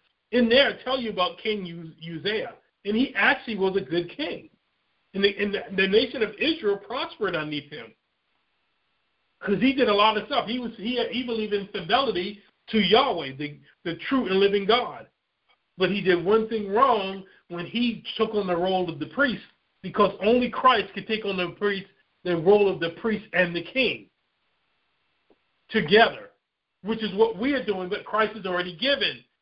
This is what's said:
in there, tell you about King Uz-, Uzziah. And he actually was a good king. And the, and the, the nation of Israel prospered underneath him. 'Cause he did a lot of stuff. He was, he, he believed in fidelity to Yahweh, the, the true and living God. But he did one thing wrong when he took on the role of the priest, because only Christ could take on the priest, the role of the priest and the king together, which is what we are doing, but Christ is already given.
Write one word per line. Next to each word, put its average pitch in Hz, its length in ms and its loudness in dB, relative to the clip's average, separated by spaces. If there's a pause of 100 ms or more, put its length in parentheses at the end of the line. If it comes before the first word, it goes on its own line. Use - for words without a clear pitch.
(320)
in 233 160 4
there, 233 380 4
tell 262 120 -2
you 233 120 -4
about 180 300 -2
King 208 260 -4
Uz-, 170 360 -12
Uzziah. 170 520 -6 (320)
And 208 100 0
he 269 200 0
actually 226 420 0
was 185 180 0
a 196 60 0
good 170 340 -2
king. - 340 -8 (640)
And 196 120 0
the, 202 120 2
and 208 160 -2
the, 202 100 -4 (120)
the 190 140 2
nation 240 340 2
of 190 160 -4
Israel 214 380 0
prospered 226 580 -6
underneath 147 340 -6
him. 117 240 -16 (1500)
'Cause 196 180 0
he 262 140 4
did 254 160 2
a 208 40 4
lot 214 220 4
of 208 120 -4
stuff. 269 200 -2
He 247 120 -4
was, 240 180 -8
he, 233 340 -4
he 247 120 -4
believed 220 280 -4
in 202 160 -4
fidelity 208 720 -2 (300)
to 220 100 2
Yahweh, 185 580 2
the, 147 200 -10 (260)
the 170 140 -6 (100)
true 247 200 0
and 190 120 2
living 196 260 4
God. 226 420 0 (680)
But 180 120 2
he 202 100 0
did 175 240 2
one 220 240 4
thing 208 220 -4
wrong 196 560 2 (240)
when 175 160 -8
he 226 380 -2 (120)
took 220 180 0
on 202 140 -2
the 180 80 0
role 185 340 0
of 143 100 -10
the 147 80 -6
priest, 254 360 -2 (380)
because 190 420 0
only 240 260 2
Christ 240 440 2
could 196 140 -10
take 220 180 -4
on 196 120 -4
the 175 200 -4
priest, 202 300 -2 (360)
the 175 140 0
role 196 340 6
of 160 80 -4
the 165 120 -2 (100)
priest 220 320 -2
and 175 200 2
the 170 100 -4
king 165 420 -2 (1700)
together, 208 580 4 (540)
which 220 180 -4
is 196 140 -6
what 220 220 2
we 262 160 -2
are 247 120 -2
doing, 185 240 -4
but 202 160 -6
Christ 214 320 -2
is 185 80 -12
already 180 320 -4
given. 190 460 -2 (180)